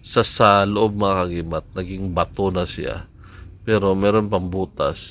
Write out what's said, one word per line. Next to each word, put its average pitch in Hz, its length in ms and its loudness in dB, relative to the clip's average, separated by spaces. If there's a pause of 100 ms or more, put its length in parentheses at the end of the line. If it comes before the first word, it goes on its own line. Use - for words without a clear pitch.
Sa, - 160 2
sa 101 400 4
loob, 104 320 2
mga 98 320 2
kagimat, 82 380 -4 (100)
naging 95 400 -6
bato 92 400 0
na 90 80 0
siya. 65 480 -8 (560)
Pero 101 320 2
meron 104 320 2
pang 92 160 0
butas. 90 640 -4